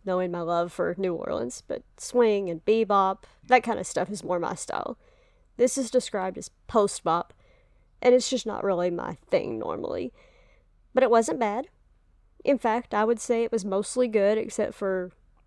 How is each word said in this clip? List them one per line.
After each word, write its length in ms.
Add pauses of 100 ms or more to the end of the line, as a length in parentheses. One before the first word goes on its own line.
knowing 280
my 80
love 320
for 260
New 160
Orleans, 540
but 160 (120)
swing 540
and 140
bebop, 540 (280)
that 160
kind 160
of 80
stuff 240
is 140
more 160
my 160
style. 420 (600)
This 200
is 140
described 440
as 140 (160)
post-bop, 680 (720)
and 140
it's 120
just 180
not 180
really 260
my 260 (140)
thing 300
normally. 520 (800)
But 120
it 60
wasn't 280
bad. 300 (760)
In 140
fact, 360
I 100
would 160
say 240
it 80
was 120
mostly 440
good, 280
except 380
for 380 (340)